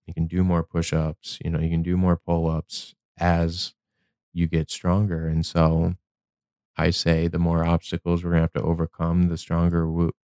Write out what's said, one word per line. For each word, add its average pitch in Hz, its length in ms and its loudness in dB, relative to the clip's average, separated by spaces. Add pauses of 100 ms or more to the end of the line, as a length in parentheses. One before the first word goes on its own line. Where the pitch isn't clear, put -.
you 85 80 -12
can 82 140 -2
do 87 160 0
more 87 200 2
push-ups, 80 800 -4
you 85 60 -4
know, 80 100 -2
you 80 100 0
can 82 140 0
do 90 140 0
more 90 200 2
pull-ups 82 800 -4 (220)
as 85 560 0 (600)
you 85 140 0
get 80 220 -2
stronger. 87 580 0
And 80 180 0
so 82 500 2 (840)
I 82 140 2
say 82 360 0
the 85 120 -2
more 85 260 2
obstacles 85 580 -2
we're 85 80 -4
gonna 82 100 4
have 80 120 0
to - 80 -4
overcome, 82 680 0
the 82 80 -4
stronger 85 480 0
w-, 82 260 0 (160)